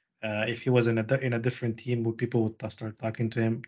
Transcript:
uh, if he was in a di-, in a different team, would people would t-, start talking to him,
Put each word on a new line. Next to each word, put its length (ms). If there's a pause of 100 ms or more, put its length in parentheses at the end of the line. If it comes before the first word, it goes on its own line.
(220)
uh, 280
if 120
he 80
was 180
in 100
a 60
di-, 180
in 120
a 60
different 380
team, 260
would 140
people 260
would 160
t-, 100
start 300
talking 300
to 120
him, 260